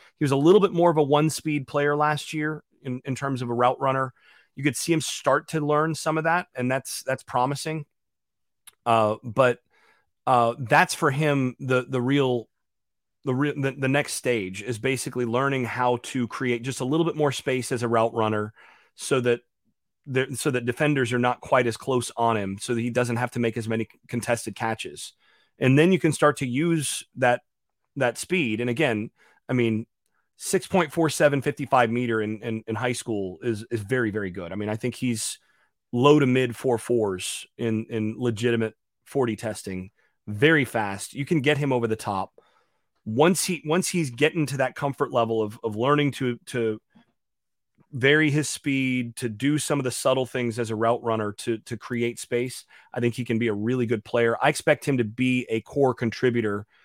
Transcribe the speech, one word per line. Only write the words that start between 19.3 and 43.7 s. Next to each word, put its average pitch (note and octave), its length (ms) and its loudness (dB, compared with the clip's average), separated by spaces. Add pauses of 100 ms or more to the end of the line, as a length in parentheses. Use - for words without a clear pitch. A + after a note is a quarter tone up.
there, C3 280 -2
so D3 160 -2
that B2 160 -2
defenders C3 460 0
are B2 80 0
not B2 220 0
quite B2+ 260 2
as A2 80 0
close B2+ 400 -2
on A2+ 220 2
him, G2 200 -4
so B2 160 -4
that A#2 80 0
he A#2+ 80 -2
doesn't A#2+ 280 0
have A#2+ 140 -4
to - 80 -6
make A#2 180 0
as A2+ 100 -6
many A2+ 220 -2 (180)
contested A#2 480 -4
catches. A2 560 -6 (460)
And C3+ 220 4
then F3 120 6
you F3+ 80 4
can D#3+ 120 2
start D3 260 2
to C#3 100 -4
use D3+ 580 -2 (100)
that, B2 260 2 (540)
that B2 220 0
speed. B2 420 -2
And B2 100 -2
again, A#2+ 400 0 (380)
I C3 60 -2
mean, A#2 320 0 (520)
six - 300 -2
point E3+ 240 0
four D#3+ 180 2
seven C#3+ 320 4
fifty-five B2+ 480 2
meter A#2 320 0
in, G#2+ 200 -4
in, A2 260 -6
in A2 80 -4
high B2 160 -2
school G2+ 500 -6
is, A2+ 300 -4
is A#2 80 -2
very, A2 320 -2
very G2 200 -4
good. F2 200 -10
I F#2 40 -8
mean, G#2 120 -4
I G#2+ 80 -4
think A#2+ 200 -6
he's A#2+ 440 -4 (540)
low C#3+ 260 6
to C#3 60 4
mid B2+ 300 2
four B2 220 -2
fours G#2 720 -2 (100)
in, A2+ 320 -2
in A2 280 -4
legitimate A#2 560 0 (320)
forty A#2+ 320 -2
testing. F#2+ 540 -8 (360)
Very C3+ 380 4
fast. G2+ 480 -6
You C#3 100 -6
can D#3+ 160 0
get D3 180 2
him C#3+ 140 0
over A#2 160 2
the A2 80 0
top. G2 380 -6 (720)
Once D3 400 2
he, E3+ 180 -4
once E3 240 0